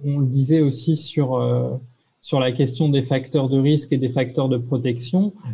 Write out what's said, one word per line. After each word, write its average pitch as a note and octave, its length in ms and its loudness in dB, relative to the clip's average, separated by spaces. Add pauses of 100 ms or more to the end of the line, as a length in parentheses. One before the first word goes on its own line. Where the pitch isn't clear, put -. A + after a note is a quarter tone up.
on C#3+ 160 -2
le C#3 60 2
disait C#3 360 2
aussi D3 340 0
sur, C3+ 380 -2
euh, B2 420 0 (460)
sur C#3 180 -2
la B2+ 100 2
question C#3 380 0
des C#3 140 2
facteurs C3 480 0
de C3+ 80 2
risque D3 340 2
et C#3 60 0
des B2+ 100 0
facteurs C3 400 -2
de C3 80 2
protection, B2+ 760 -2 (200)